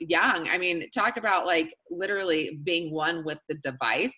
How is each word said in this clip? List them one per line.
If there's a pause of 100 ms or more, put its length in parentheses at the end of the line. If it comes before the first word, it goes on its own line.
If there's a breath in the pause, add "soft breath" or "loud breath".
young.
I
mean,
talk
about,
like, (160)
literally
being
one
with
the
device.